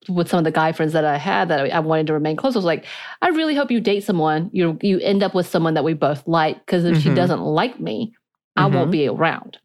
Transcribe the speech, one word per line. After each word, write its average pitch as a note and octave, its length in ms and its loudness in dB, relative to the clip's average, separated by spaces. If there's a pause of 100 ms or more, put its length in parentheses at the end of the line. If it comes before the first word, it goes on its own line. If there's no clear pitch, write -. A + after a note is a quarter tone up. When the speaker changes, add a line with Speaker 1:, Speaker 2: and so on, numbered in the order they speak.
Speaker 1:
with F3 200 0
some F#3 100 0
of E3 60 2
the D#3+ 80 0
guy D#3+ 200 0
friends D#3+ 200 -2
that D#3+ 120 0
I D3 140 0
had F#3+ 300 -2
that D3+ 120 0
I, C#3 100 -2
I - 100 -2
wanted D#3+ 280 0
to D#3+ 40 0
remain D3+ 240 -2
close, C4 180 -2
I A#3 40 0
was F#3+ 60 -2
like, D#3+ 200 -2 (360)
"I - 80 2
really D#4 260 0
hope C#4 160 0
you A#3 100 0
date G3+ 240 0
someone, D#3+ 480 0
you, E3 300 0
you G3 180 2
end G3 220 2
up F#3+ 120 -2
with F3+ 120 0
someone E3 280 0
that D3+ 100 0
we E3 100 0
both C#3+ 340 0
like, D#3 380 0
'cause F3 180 0
if E3+ 140 4
she D3+ 100 2
Speaker 2:
Mm-hmm. D3 80 4
Speaker 1:
doesn't F3 240 2
like E3 400 -2
me, A3 340 -6 (420)
I F#3+ 100 2
won't C#3 100 2
Speaker 2:
Mm-hmm. E3+ 140 0
Speaker 1:
be D3 180 2
around. - 560 -4